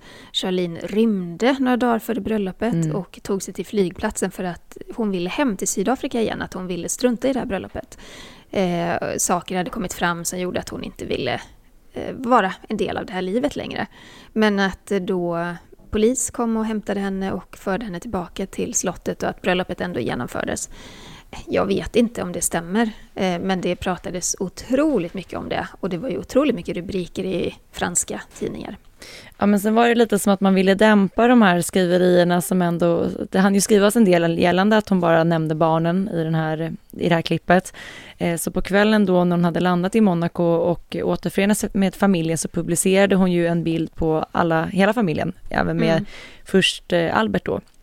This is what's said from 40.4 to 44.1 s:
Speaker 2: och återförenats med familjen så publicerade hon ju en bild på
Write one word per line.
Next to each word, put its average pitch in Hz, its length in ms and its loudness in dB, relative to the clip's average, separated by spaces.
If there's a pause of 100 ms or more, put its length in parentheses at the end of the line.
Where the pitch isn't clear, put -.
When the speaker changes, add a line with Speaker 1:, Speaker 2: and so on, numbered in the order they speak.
Speaker 2:
och 170 600 0
återförenats 196 720 0
med 196 220 0
familjen 165 420 2
så - 100 -6
publicerade 185 680 2
hon 185 160 4
ju 170 160 2
en 170 160 0
bild 165 320 -2
på 160 360 0